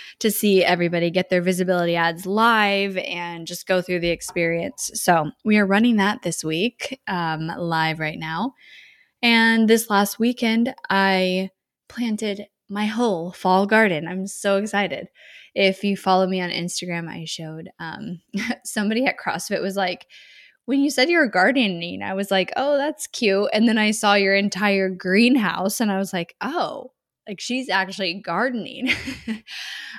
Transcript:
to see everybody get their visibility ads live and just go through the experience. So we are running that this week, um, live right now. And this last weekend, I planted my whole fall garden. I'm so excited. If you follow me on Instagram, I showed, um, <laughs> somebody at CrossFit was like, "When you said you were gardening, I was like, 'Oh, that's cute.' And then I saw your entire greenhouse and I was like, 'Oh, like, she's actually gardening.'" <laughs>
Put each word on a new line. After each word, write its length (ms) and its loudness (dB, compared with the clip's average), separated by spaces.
to 120 0
see 320 4
everybody 480 2
get 200 0
their 100 4
visibility 560 0
ads 300 0
live 720 2
and 480 -8
just 200 -12
go 140 2
through 200 -2
the 100 0
experience. 840 -4
So 380 2
we 140 4
are 80 6
running 320 4
that 240 2
this 240 -6
week, 640 -4
um, 380 -2
live 520 -2
right 200 -6
now. 340 -4
And 460 4
this 200 4
last 300 2
weekend, 560 0
I 580 2
planted 560 -4
my 160 -4
whole 480 -2
fall 320 4
garden. 420 2
I'm 200 -6
so 320 0
excited. 500 -4
If 280 2
you 140 0
follow 300 2
me 160 -2
on 80 -4
Instagram, 580 -6
I 160 -10
showed, 540 -12
um, 420 -10
<laughs> 220 -6
somebody 400 -2
at 120 0
CrossFit 440 -4
was 140 -4
like, 300 -2
"When 120 0
you 120 2
said 200 2
you 80 4
were 80 6
gardening, 720 0
I 140 -6
was 160 -4
like, 240 0
'Oh, 220 2
that's 320 -4
cute.' 440 0
And 160 4
then 80 2
I 140 2
saw 240 2
your 220 4
entire 520 2
greenhouse 920 2
and 100 0
I 80 0
was 140 -4
like, 280 -6
'Oh, 520 -6
like, 140 -12
she's 280 -6
actually 460 -2
gardening.'" 760 -4
<laughs> 180 -8